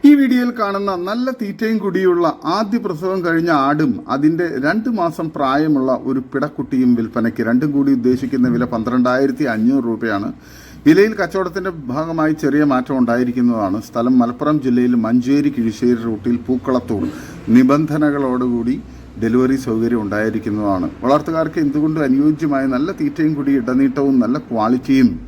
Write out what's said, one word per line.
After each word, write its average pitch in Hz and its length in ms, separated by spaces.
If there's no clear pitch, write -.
ഈ 294 120
വീഡിയോയിൽ 247 400
കാണുന്ന 202 320
നല്ല 240 220
തീറ്റയും 220 420
കുടിയുള്ള 185 440
ആദ്യ 220 260
പ്രസവം 185 420
കഴിഞ്ഞ 165 260
ആടും 151 240
അതിൻ്റെ 160 320
രണ്ട് 214 240
മാസം 165 360
പ്രായമുള്ള 139 560
ഒരു 127 120
പിടക്കുട്ടിയും 135 680
വിൽപ്പനയ്ക്ക്. 113 520
രണ്ടും 127 260
കൂടി 139 220
ഉദ്ദേശിക്കുന്ന 123 580
വില 120 180
പന്ത്രണ്ടായിരത്തി 123 800
അഞ്ഞൂറ് 120 360
രൂപയാണ്. 107 400
വിലയിൽ 190 340
കച്ചവടത്തിൻ്റെ 185 520
ഭാഗമായി 160 400
ചെറിയ 147 280
മാറ്റം 127 300
ഉണ്ടായിരിക്കുന്നതാണ്. 120 760
സ്ഥലം 120 340
മലപ്പുറം 143 440
ജില്ലയിൽ 123 280
മഞ്ചേരി 127 500
കിഴിശ്ശേരി 117 520
റൂട്ടിൽ 113 380
പൂക്കളത്തൂർ. 123 580
നിബന്ധനകളോടുകൂടി 131 1200
ഡെലിവറി 127 420
സൗകര്യം 117 400
ഉണ്ടായിരിക്കുന്നതാണ്. 104 840
വളർത്തുകാർക്ക് 156 640
എന്തുകൊണ്ടും 151 440
അനുയോജ്യമായ 143 540
നല്ല 151 160
തീറ്റയും 151 380
കുടി 139 220
ഇടനീട്ടവും 135 600
നല്ല 123 140
ക്വാളിറ്റിയും 123 580